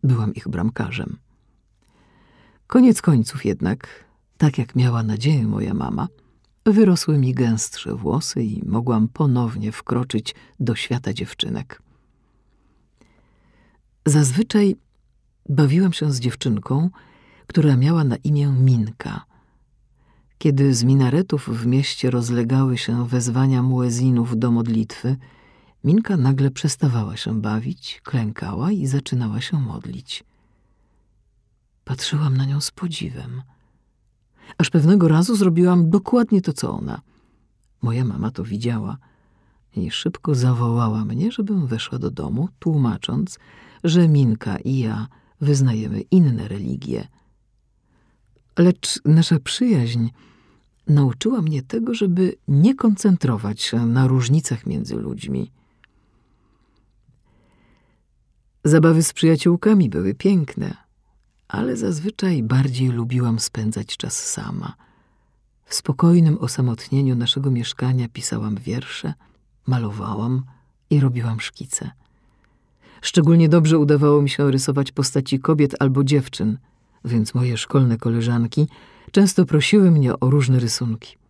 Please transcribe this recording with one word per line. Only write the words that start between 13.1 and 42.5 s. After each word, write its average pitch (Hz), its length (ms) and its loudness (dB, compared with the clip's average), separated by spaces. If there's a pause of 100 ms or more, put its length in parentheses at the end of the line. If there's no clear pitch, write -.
Zazwyczaj 156 680 2 (720)
bawiłam 156 440 2
się 151 200 -2
z 127 80 -4
dziewczynką, 127 680 -2 (560)
która 147 300 2
miała 151 280 2
na 123 120 0
imię 143 300 0
Minka. 120 760 0 (1120)
Kiedy 139 360 2
z 117 100 0
minaretów 135 640 2
w 117 180 -6
mieście 131 440 0
rozlegały 120 680 0
się 120 300 -4
wezwania 123 540 0
muezinów 123 760 0
do 123 120 0
modlitwy, 117 680 -2 (680)
Minka 190 320 2
nagle 135 340 2
przestawała 120 680 -2
się 113 240 -4
bawić, 110 640 -6
klękała 110 680 -4
i 170 140 -2
zaczynała 123 540 -4
się 147 200 -4
modlić. - 640 -10 (1600)
Patrzyłam 135 520 -4
na 135 80 0
nią 139 160 -2
z - 100 -8
podziwem. 131 720 -10 (1160)
Aż - 120 0
pewnego 170 380 6
razu 175 280 2
zrobiłam 180 540 4
dokładnie 202 520 2
to, 165 100 -4
co - 200 -6
ona. - 280 -8 (840)
Moja 120 220 -2
mama 110 260 -4
to - 140 -10
widziała 110 520 -6 (800)
i - 140 -4
szybko - 440 -4
zawołała 120 720 0
mnie, 135 280 -4
żebym 196 340 -2
weszła 123 320 -6
do 131 120 -4
domu, 127 380 -6 (100)